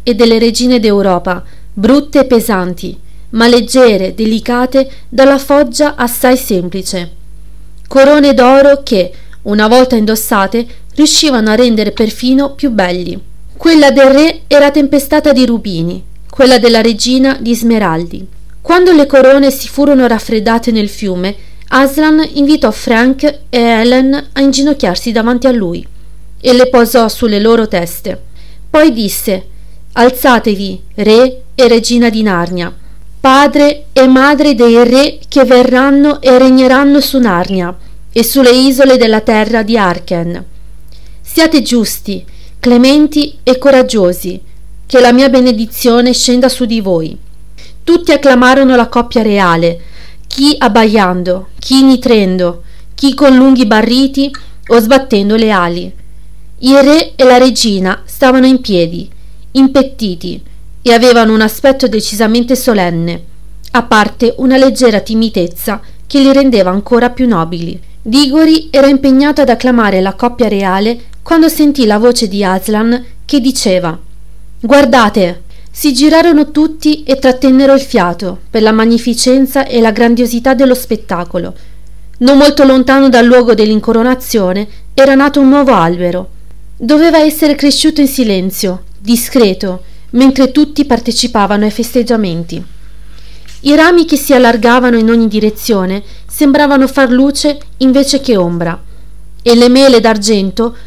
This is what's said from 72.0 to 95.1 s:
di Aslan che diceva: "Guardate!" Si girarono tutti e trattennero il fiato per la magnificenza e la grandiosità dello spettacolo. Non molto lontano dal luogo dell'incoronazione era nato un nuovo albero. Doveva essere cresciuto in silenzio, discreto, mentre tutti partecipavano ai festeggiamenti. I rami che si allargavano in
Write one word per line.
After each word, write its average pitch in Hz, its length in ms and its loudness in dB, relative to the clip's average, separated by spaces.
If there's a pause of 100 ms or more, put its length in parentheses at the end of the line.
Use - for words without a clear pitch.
di 202 160 -4
Aslan 214 600 -2 (200)
che 285 160 0
diceva: 185 580 -2 (600)
"Guardate!" 226 840 2 (280)
Si 294 220 -2
girarono 302 580 2
tutti 302 540 -2
e 269 140 0
trattennero 262 540 4
il 269 80 4
fiato 185 600 -4 (100)
per 220 120 -2
la 214 100 2
magnificenza 240 920 0
e 240 160 -2
la 226 120 2
grandiosità 233 640 0
dello 254 200 2
spettacolo. 180 800 -6 (640)
Non 269 180 4
molto 294 280 4
lontano 269 440 4
dal 233 160 4
luogo 240 300 4
dell'incoronazione 214 1120 0 (280)
era 269 200 4
nato 285 240 2
un 269 100 4
nuovo 277 240 4
albero. 180 580 -2 (460)
Doveva 302 440 2
essere 302 340 2
cresciuto 294 460 0
in 269 80 2
silenzio, 190 760 -4 (140)
discreto, 196 840 -2 (280)
mentre 269 400 2
tutti 294 340 0
partecipavano 220 800 -2
ai 214 60 0
festeggiamenti. 208 920 -4 (960)
I 285 160 2
rami 330 280 4
che 320 120 0
si - 160 -2
allargavano 240 640 2
in 226 140 2